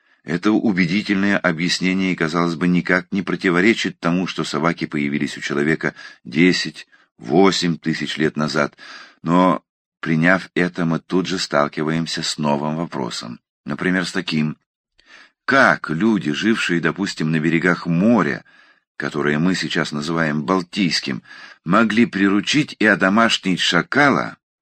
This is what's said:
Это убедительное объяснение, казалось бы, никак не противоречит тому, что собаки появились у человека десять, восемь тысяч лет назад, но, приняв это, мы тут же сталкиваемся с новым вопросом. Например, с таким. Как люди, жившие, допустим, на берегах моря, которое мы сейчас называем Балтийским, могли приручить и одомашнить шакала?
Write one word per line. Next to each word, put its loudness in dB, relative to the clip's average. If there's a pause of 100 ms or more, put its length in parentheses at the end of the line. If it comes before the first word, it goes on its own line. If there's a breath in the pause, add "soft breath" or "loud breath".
(220)
Это 0
убедительное 0
объяснение, 0
казалось 0
бы, -2
никак 2
не -2
противоречит 0
тому, 0
что -6
собаки -2
появились -4
у -12
человека -2 (300 loud breath)
десять, 0 (300 soft breath)
восемь 2
тысяч -6
лет -2
назад, -2 (480 loud breath)
но, 2 (380)
приняв 2
это, -2
мы 0
тут -2
же -6
сталкиваемся -2
с -6
новым -2
вопросом. -8 (280)
Например, -2
с -10
таким. -2 (880 soft breath)
Как 2
люди, 0
жившие, 0
допустим, -2
на 2
берегах 0
моря, 2 (500 soft breath)
которое -2
мы 2
сейчас -4
называем -2
Балтийским, -2 (440 loud breath)
могли 4
приручить 0
и 2
одомашнить 2
шакала? 0 (220)